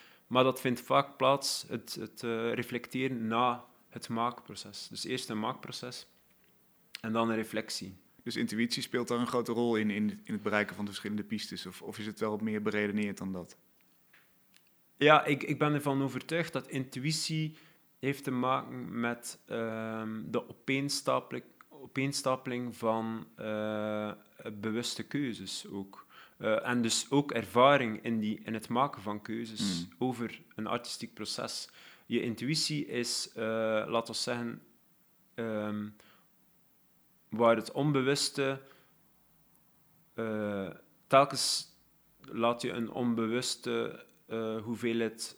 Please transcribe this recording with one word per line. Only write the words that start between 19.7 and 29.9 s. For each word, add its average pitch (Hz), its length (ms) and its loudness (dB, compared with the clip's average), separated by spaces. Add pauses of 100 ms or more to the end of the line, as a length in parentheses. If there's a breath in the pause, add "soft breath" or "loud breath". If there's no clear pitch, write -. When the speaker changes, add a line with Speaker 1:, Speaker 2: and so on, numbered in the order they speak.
Speaker 1:
de - 240 -2
opeenstapeling, 135 960 -2 (240)
opeenstapeling 131 1080 -2
van, 113 600 0
eh, 107 760 -4 (420)
bewuste 110 500 -4
keuzes 110 640 -4
ook. 98 380 -10 (320 loud breath)
Eh, 110 300 2
en 123 140 4
dus - 300 0
ook 143 200 4
ervaring 120 720 6
in 117 160 0
die, 107 240 0
in 110 100 -4
het 110 160 -6
maken 123 320 2
van 104 200 -6
keuzes 110 380 -8
Speaker 2:
Hmm. 95 480 -2